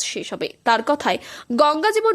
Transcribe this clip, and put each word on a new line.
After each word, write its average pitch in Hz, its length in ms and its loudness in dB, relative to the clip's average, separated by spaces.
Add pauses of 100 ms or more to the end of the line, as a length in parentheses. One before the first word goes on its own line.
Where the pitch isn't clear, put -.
শেষ - 260 -8
হবে। - 180 -6 (160)
তার 226 240 2
কথায়, 285 300 0 (340)
গঙ্গা 302 400 4
যেমন 440 220 2